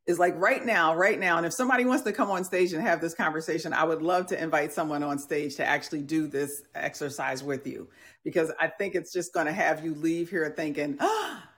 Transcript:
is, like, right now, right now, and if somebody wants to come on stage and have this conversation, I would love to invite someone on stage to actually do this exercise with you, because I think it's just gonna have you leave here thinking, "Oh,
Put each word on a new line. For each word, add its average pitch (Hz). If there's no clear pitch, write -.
is, 175
like, 175
right 233
now, 170
right 180
now, 180
and 170
if 160
somebody 247
wants 254
to 208
come 202
on 185
stage 185
and 160
have 170
this 165
conversation, 160
I 131
would 160
love 180
to 185
invite 156
someone 151
on 143
stage 147
to -
actually 147
do 156
this 143
exercise 135
with 139
you, -
because 160
I 160
think 190
it's 165
just 175
gonna 156
have 156
you 160
leave 165
here 160
thinking, 147
"Oh, 427